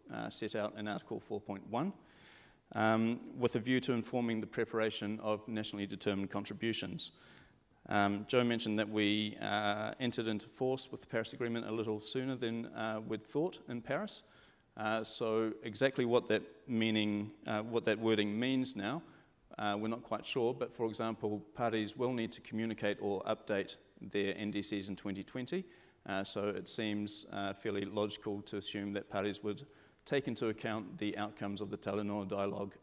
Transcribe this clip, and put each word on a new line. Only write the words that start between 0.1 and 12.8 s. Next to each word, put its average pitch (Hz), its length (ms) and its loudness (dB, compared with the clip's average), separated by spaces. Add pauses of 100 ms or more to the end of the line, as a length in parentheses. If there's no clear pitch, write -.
uh, 113 160 -4
set 107 260 -4
out 107 220 0
in 107 120 -4
Article 110 320 -6
four 104 180 -6
point 98 300 -8
one, 143 240 0 (840)
um, 110 420 4 (200)
with 120 180 2
a 120 40 4
view 127 200 4
to 127 140 2
informing 117 480 0
the 107 60 -4
preparation 110 760 0
of 107 240 0
nationally 107 400 -4
determined 98 420 0
contributions. 101 840 -2 (760)
Um, 101 400 4
Joe 123 160 6
mentioned 113 340 2
that 107 120 2
we, 107 520 4
uh, 104 600 0
entered 117 260 0
into 107 200 -2
force 131 440 -2
with - 80 -10
the - 80 -18
Paris 113 240 -2
Agreement 117 340 -2
a 107 60 -6
little 110 300 0
sooner 131 340 -2
than, 117 300 -2
uh, 110 420 -2